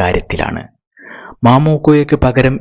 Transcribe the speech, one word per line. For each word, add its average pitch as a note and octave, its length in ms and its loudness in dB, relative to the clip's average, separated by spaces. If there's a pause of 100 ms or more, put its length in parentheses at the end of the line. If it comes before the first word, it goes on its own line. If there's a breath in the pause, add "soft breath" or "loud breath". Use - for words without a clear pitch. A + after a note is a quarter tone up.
കാര്യത്തിലാണ്. - 680 -6 (760 loud breath)
മാമൂക്കോയ്ക്ക് D3 720 2
പകരം C3 440 0